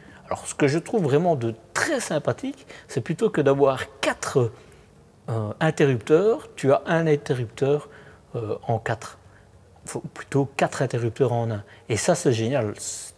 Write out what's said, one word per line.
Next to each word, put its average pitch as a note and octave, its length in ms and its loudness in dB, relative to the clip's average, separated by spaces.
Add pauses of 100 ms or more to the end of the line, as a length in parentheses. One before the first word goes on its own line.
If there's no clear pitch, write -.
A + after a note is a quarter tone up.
(260)
Alors, - 220 -8
ce - 80 -8
que D3+ 120 2
je D3 120 2
trouve G3 240 -2
vraiment D#3 320 2
de A#2 180 -2 (200)
très D4+ 260 -2
sympathique, - 640 -4 (220)
c'est - 140 -4
plutôt G3 280 0
que - 120 0
d'avoir C3+ 420 4 (160)
quatre, C3 520 0 (800)
euh, A2 300 -4
interrupteurs, D#3 960 2
tu C3+ 160 2
as C#3 160 4
un E3 180 2
interrupteur, C#3+ 840 0 (460)
euh, A2 200 -6 (100)
en A2 140 0
quatre. - 380 -6 (680)
Faut - 140 -10 (140)
plutôt - 420 -2
quatre - 260 0
interrupteurs A#2+ 520 0
en A#2 180 0
un. G#2 120 -6 (260)
Et A2+ 80 0
ça, F3 180 2
c'est D3+ 160 2
génial. A2+ 420 0 (440)